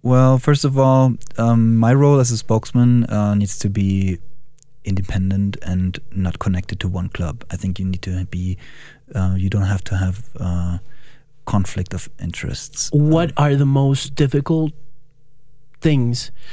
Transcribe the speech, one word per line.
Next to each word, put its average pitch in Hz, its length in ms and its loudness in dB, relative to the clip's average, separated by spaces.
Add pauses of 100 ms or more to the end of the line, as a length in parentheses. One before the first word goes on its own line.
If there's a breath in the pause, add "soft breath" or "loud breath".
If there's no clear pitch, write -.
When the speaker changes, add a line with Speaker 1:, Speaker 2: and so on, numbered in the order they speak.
Speaker 1:
well, 131 360 4
first 147 280 2
of 135 120 0
all, 131 360 6 (240)
um, 113 400 4
my 113 160 4
role 143 260 6
as 120 120 2
a 113 60 0
spokesman, 120 680 4
uh, 104 300 0
needs 104 240 0
to 104 100 0
be 98 500 0 (640)
independent 98 800 -2
and 90 380 -2 (120)
not 92 280 -4
connected 92 420 -4
to 92 80 -4
one 92 180 -4
club. - 420 -6
I - 60 -8
think 92 240 -6
you 95 60 -4
need 92 160 -4
to 92 240 -6
be, 90 320 -6 (580 loud breath)
uh, 92 220 2
you 95 120 0
don't 101 180 0
have 95 180 -2
to 101 100 -2
have, 92 420 -2
uh, 87 420 -2 (640 soft breath)
conflict 98 480 -2
of - 160 -6 (120)
interests. - 680 -8
Speaker 2:
What 156 380 4
Speaker 1:
Um, - 80 -8
Speaker 2:
are 143 180 4
the 139 100 4
most 139 500 2
difficult 151 580 0 (1080)
things 127 480 2 (240 loud breath)